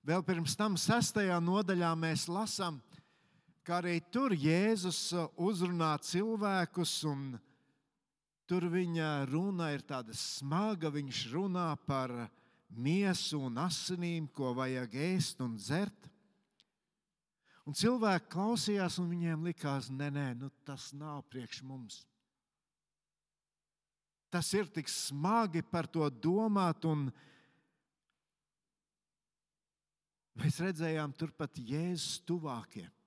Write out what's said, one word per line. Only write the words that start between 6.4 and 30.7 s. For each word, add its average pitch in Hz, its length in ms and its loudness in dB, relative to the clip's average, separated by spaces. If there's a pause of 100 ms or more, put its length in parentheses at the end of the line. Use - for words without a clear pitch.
un 139 240 -4 (1120)
tur 175 220 2
viņa 165 580 2
runa 170 460 0
ir 127 80 -4
tāda 120 340 -6
smaga. 165 720 -2
Viņš 143 460 -4
runā 180 400 0 (100)
par 131 300 0 (560)
miesu 151 760 0
un 123 160 -2
asinīm, 170 720 -2
ko 127 240 -2
vajag 127 380 -2
ēst 165 500 0
un 113 140 -2
dzert. 151 500 -2 (1600)
Un 143 100 -6
cilvēki 220 560 2
klausījās, 202 680 0
un 175 120 0
viņiem 170 340 0
likās, 139 460 -2
"Nē, 139 200 -4
nē, 139 280 -2
nu, 135 120 -8 (140)
tas 135 280 -12
nav 147 360 -10
priekš 123 340 -12
mums." 131 440 -14 (2250)
Tas 175 240 0
ir 202 120 2
tik 156 220 -6
smagi 170 720 0
par 170 240 -2
to 156 240 2
domāt, 180 760 2
un 147 280 2 (3250)
mēs 143 260 0
redzējām 160 540 0